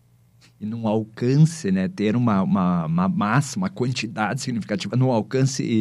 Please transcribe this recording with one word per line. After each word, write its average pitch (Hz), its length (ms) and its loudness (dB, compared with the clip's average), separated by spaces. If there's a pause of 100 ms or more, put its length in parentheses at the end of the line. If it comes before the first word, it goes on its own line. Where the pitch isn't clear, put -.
(600)
E 104 60 -8
num 113 200 -6
alcance, 120 840 2
né? 95 160 2
Ter 104 280 0
uma, 113 280 2
uma, 90 420 2
uma 85 220 0
massa, 110 500 0
uma 95 120 -2
quantidade 110 720 -4
significativa 104 560 -6
num 127 140 2
alcance 131 520 0 (180)